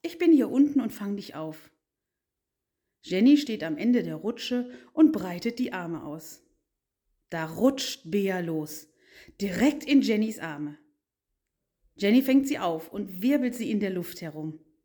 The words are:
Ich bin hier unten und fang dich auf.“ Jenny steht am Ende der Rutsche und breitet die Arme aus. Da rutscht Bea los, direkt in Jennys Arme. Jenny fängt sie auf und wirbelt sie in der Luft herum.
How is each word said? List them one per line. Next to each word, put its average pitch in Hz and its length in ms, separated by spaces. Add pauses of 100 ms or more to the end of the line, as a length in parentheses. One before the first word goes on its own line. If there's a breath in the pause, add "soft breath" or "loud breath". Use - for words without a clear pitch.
Ich 339 160
bin 330 160
hier 254 160
unten 277 320
und 226 100
fang 202 240
dich - 200
auf.“ 156 360 (1300)
Jenny 240 360
steht 240 260
am 156 140
Ende 233 260
der 160 120
Rutsche 247 540 (220 loud breath)
und 311 220
breitet 185 460
die 247 120
Arme 170 320
aus. - 420 (840)
Da 160 160
rutscht 170 680
Bea 190 300
los, 160 480 (500 soft breath)
direkt 202 460
in 277 160
Jennys 214 380
Arme. 147 380 (1160)
Jenny 220 260
fängt 269 260
sie 285 120
auf 165 320
und 190 300
wirbelt 247 340
sie 226 160
in 208 80
der 196 100
Luft 180 320
herum. 156 380 (260)